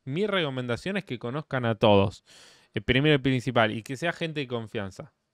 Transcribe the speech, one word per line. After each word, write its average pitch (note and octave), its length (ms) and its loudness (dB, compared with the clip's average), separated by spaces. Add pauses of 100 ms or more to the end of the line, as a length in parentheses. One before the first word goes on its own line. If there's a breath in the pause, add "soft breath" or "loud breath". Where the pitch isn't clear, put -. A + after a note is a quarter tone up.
mi E3+ 240 -4
recomendación C#3 680 -4
es E3 80 -6
que A#2+ 140 -8
conozcan B2+ 440 -6
a A2+ 120 2
todos. G#2 500 6 (480 soft breath)
El G#2 100 -6
primero C#3+ 320 4
y C#3 40 2
principal, B2 520 2
y A2 100 -6
que C3+ 140 -10
sea E3+ 160 -4
gente D#3 300 -6
de C3 60 -8
confianza. A2 680 -8 (200)